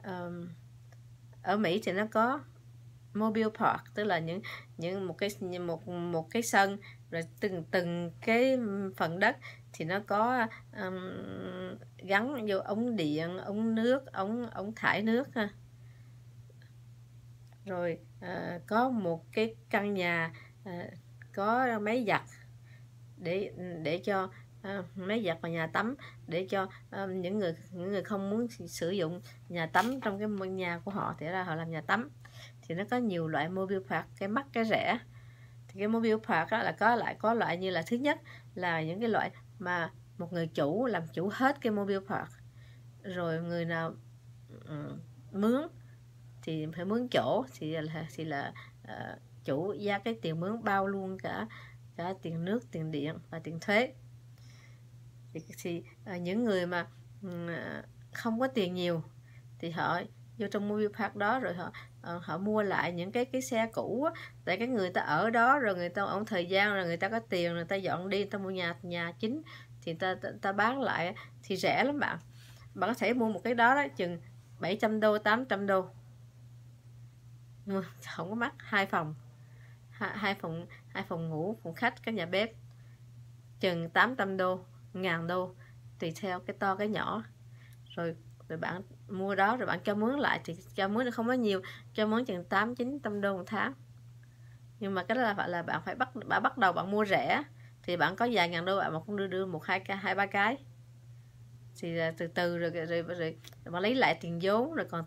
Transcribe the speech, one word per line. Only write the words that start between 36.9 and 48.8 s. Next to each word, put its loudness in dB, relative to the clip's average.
lại, 0
có 4
loại 2
như 0
là 2
thứ 2
nhất 2
là 0
những -2
cái 0
loại 2
mà 0
một -6
người 0
chủ 2
làm 0
chủ 0
hết 2
cái 2
mobile 0
park. -2
Rồi -2
người -2
nào, -2
ừ, -8
mướn 4
thì -4
phải -6
mướn 0
chỗ 4
thì -4
là, -6
thì -6
là, -4